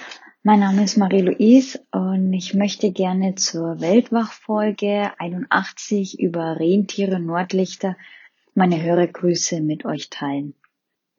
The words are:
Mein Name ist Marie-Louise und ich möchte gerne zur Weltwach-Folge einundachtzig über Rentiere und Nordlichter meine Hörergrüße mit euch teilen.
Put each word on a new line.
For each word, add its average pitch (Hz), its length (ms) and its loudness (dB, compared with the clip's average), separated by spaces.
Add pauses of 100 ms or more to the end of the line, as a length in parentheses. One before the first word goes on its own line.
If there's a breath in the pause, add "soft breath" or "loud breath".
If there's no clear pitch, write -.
(440 loud breath)
Mein 208 180 6
Name 196 240 4
ist - 100 -2
Marie-Louise 202 840 4 (120)
und 190 400 0
ich 185 220 -4
möchte 196 400 0
gerne 190 420 0
zur 165 460 -4
Weltwach-Folge 214 1400 0
einundachtzig 190 1040 -4
über 165 360 -2
Rentiere 190 580 0
und 170 100 -4
Nordlichter 185 720 -2 (580 loud breath)
meine 180 260 2
Hörergrüße 175 800 0
mit 151 240 -4
euch - 260 -8
teilen. 143 440 -6 (640)